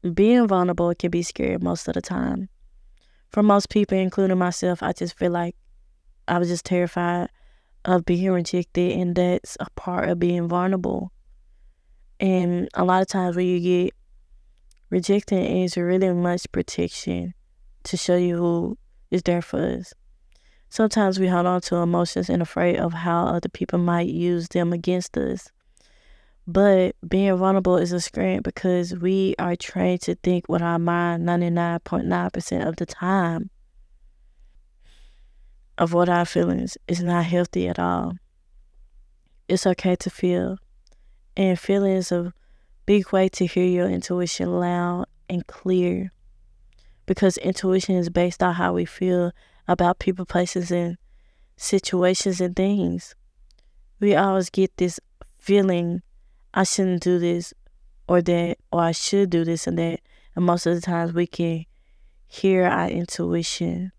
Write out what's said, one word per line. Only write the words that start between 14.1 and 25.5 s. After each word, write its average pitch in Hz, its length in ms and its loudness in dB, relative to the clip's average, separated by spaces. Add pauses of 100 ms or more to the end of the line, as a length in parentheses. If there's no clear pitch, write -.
rejected, 196 500 0
it's 180 380 -2
really 180 360 2
much 175 380 -2
protection 175 840 -4 (500)
to - 140 -6
show 180 200 2
you 175 200 0
who 170 400 -2 (340)
is 180 120 0
there 175 180 0
for - 180 -6
us. - 340 -6 (760)
Sometimes 208 500 2
we 190 80 2
hold 180 200 2
on 180 140 2
to - 160 -2
emotions 175 520 0
and 170 120 0
afraid 175 360 0
of 170 160 -2
how 170 320 -2
other - 240 -2
people 180 300 -4
might 175 280 0
use 170 420 -2
them 175 220 0
against 180 460 -2
us. - 340 -6 (920)